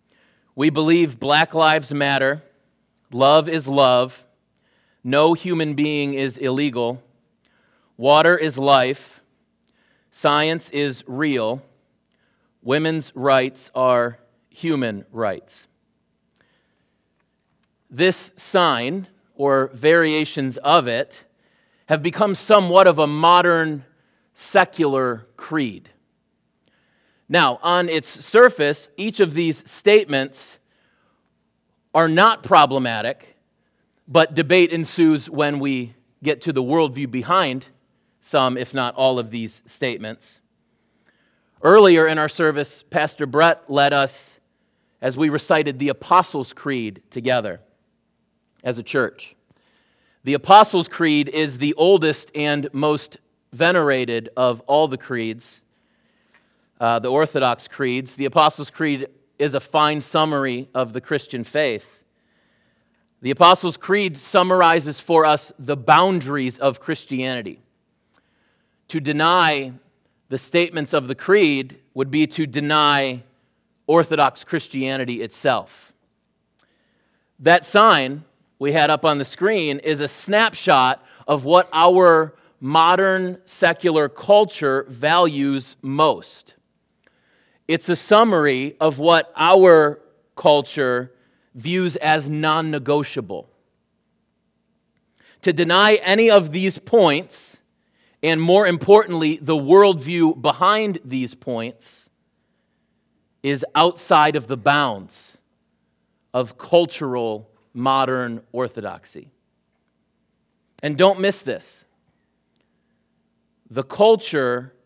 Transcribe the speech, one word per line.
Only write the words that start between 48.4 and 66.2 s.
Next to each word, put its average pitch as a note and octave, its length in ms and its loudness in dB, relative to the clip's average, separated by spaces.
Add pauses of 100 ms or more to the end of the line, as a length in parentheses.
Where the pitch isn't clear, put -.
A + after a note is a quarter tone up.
as B2+ 140 -6
a A#2 60 -14
church. - 520 -6 (920)
The C#3 80 -2
Apostles' F#3+ 560 4
Creed D3 400 0
is C#3+ 300 -4
the D3 160 -2
oldest D#3+ 600 2
and D3 380 -4
most D3 440 -4 (360)
venerated C3 800 0
of B2 320 0
all D3+ 200 2
the C3 100 -8
creeds, A2+ 640 -10 (1200)
uh, A#2 180 0
the B2 100 -6
Orthodox C3 600 -2
creeds. C3 480 -6
The C#3 80 -6
Apostles' D3+ 440 0
Creed C#3+ 380 -6 (320)
is C#3+ 140 -2
a C#3 80 -4
fine D3+ 400 -2
summary C#3 720 -2
of B2+ 180 -4
the B2 80 -10
Christian B2+ 460 -8
faith. C3+ 580 -6 (1160)
The B2+ 100 -4
Apostles' F3 460 2
Creed F#3+ 400 -4
summarizes E3+ 840 0
for D#3+ 260 2
us D3+ 320 -2
the C#3+ 200 -8
boundaries C#3+ 800 0